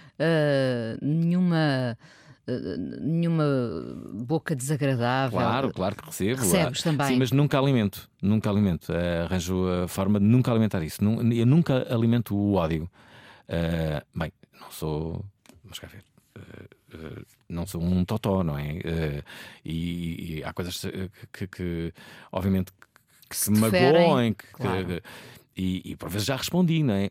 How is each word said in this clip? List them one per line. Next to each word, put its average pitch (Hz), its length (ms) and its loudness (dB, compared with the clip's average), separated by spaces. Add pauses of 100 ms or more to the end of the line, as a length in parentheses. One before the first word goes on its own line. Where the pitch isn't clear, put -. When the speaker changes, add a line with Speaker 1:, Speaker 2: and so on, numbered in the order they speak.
(180)
Speaker 1:
eh, 139 840 2
nenhuma, 160 960 2 (500)
eh, 104 300 -4 (240)
nenhuma 165 440 0 (800)
boca 156 320 -2
desagradável? 131 840 0
Speaker 2:
Claro, 107 340 0
claro 95 240 -2
que - 100 -14
recebo. 214 340 -2
Speaker 1:
Recebes 175 400 2
Speaker 2:
Ah, - 40 -6
Speaker 1:
também? 147 240 2
Speaker 2:
sim, 127 100 2
mas 127 140 2
nunca 143 260 4
alimento. 131 520 2 (120)
Nunca 104 280 2
alimento. 98 420 2
Eh, 85 300 0
arranjo 92 440 -2 (180)
a - 40 -2
forma 101 300 0
de 101 80 4
nunca 123 240 4
alimentar 110 320 2
isso. 80 220 -6
Nun-, 113 280 2
eu 117 140 2
nunca 139 480 4
alimento 117 400 0
o 101 200 2
ódio. 82 360 0 (580)
Eh, 82 540 -2 (120)
bem, 78 180 -6 (280)
não - 100 -20
sou, 80 540 -6 (380)
vamos 92 160 -18
cá - 100 -16
ver, 101 160 -20 (320)
eh, 101 40 -18 (540)
eh, 78 280 -14 (260)
não 85 180 -6
sou 82 160 -6
um 90 220 2
totó, 95 400 0
não 73 140 -2
é? 73 260 -6
Eh, 78 380 -2 (420)
e, 85 720 -6
e 71 60 -10
há - 80 -8
coisas, 87 320 -8
eh, 95 240 -8 (240)
que, - 160 -10
que, 85 440 -6 (400)
obviamente, 95 400 0
que, - 140 -20 (420)
que - 20 -
Speaker 1:
Que - 60 -12
Speaker 2:
se - 100 -2
Speaker 1:
se 202 60 2
te 214 180 6
ferem, 175 300 6
Speaker 2:
magoam, 127 340 4
que, - 180 -14
Speaker 1:
claro. 95 340 -4
Speaker 2:
que, 87 160 -6 (540)
e, 92 260 -2 (100)
e - 40 -10
por - 120 -12
vezes 98 180 -4
já 135 100 -2
respondi, 165 480 2
não 113 100 2
é? 98 160 0